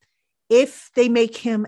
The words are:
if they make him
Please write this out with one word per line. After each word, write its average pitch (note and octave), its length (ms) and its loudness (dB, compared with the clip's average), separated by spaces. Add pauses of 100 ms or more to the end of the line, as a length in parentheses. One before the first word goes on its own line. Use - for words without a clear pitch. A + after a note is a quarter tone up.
(500)
if B3+ 460 0
they B3 140 2
make A#3 280 0
him A3 300 -4